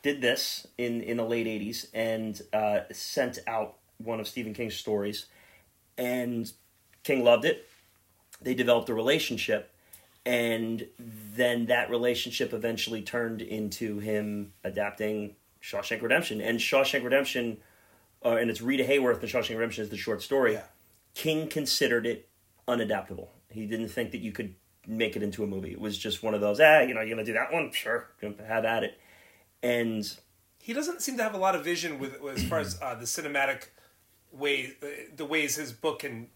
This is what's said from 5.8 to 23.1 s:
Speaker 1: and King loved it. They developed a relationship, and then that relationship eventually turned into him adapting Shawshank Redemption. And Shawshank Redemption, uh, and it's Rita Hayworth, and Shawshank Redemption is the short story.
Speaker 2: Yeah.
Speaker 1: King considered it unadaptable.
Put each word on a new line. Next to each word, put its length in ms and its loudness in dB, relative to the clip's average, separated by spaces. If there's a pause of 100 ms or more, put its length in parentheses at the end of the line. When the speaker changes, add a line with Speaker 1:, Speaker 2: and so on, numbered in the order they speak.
Speaker 1:
and 540 -2 (540)
King 180 2
loved 220 8
it. 240 0 (720)
They 120 0
developed 340 4
a 60 0
relationship, 760 0 (560)
and 600 0 (120)
then 680 0
that 220 4
relationship 640 0
eventually 500 -2
turned 400 -4
into 580 -4
him 540 -2 (100)
adapting 720 -2 (260)
Shawshank 400 -4
Redemption. 380 2
And 180 0
Shawshank 460 4
Redemption, 540 2 (680)
uh, 120 4
and 140 2
it's 100 -4
Rita 220 2
Hayworth, 380 4
and 100 -6
Shawshank 260 0
Redemption 280 -2
is 60 -8
the 60 -8
short 240 -2
story. 340 4
Speaker 2:
Yeah. 80 -6 (520)
Speaker 1:
King 320 -2
considered 600 2
it 220 -4 (380)
unadaptable. 600 -2 (220)